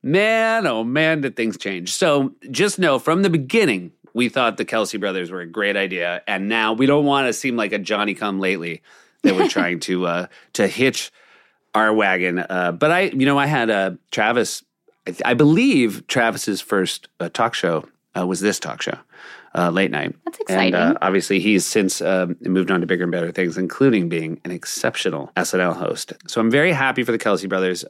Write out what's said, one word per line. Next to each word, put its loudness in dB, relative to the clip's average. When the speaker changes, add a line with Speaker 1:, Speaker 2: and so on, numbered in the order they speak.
Speaker 1:
Man, 2
oh 0
man, 2
did -4
things -2
change. -8
So 2
just 0
know 2
from 0
the 4
beginning, 0
we 0
thought 0
the -4
Kelce -2
brothers -4
were -10
a -10
great -2
idea. -4
And -4
now 0
we 2
don't 4
wanna 0
seem -4
like -2
a -2
Johnny-come-lately -2
that 4
we're 2
Speaker 2:
<laughs> -2
Speaker 1:
trying -2
to, -2
uh, -2
to 2
hitch 0
our 4
wagon. 2
Uh, -2
but 2
I, 2
you 0
know, 4
I 2
had, 0
uh, 2
Travis, 0
I, -6
th-, -10
I 2
believe 4
Travis's -2
first, -2
uh, -6
talk -2
show, -2
uh, -2
was -2
this 0
talk -10
show, -6
uh, 2
late 2
night. -4
Speaker 2:
That's -10
Speaker 1:
And, 2
uh, 2
Speaker 2:
exciting. 4
Speaker 1:
obviously, 2
he's 4
since, 0
um, 0
moved 0
on 2
to -2
bigger 0
and -2
better -2
things, -2
including 2
being -4
an -8
exceptional -4
S -2
N 2
L 0
host. -6
So -4
I'm 2
very 4
happy 0
for 0
the 0
Kelce 0
brothers. -2